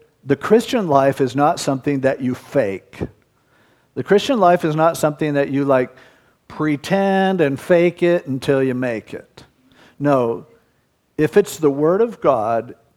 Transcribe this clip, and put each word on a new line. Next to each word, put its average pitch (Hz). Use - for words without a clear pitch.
the 135
Christian 220
life 139
is 123
not 147
something 135
that 131
you 123
fake. -
The 127
Christian 208
life 175
is 151
not 160
something 151
that 143
you, 139
like, 131
pretend 190
and 139
fake 175
it 175
until 135
you 131
make 123
it. -
No, 135
if 151
it's -
the 156
Word 156
of 233
God 117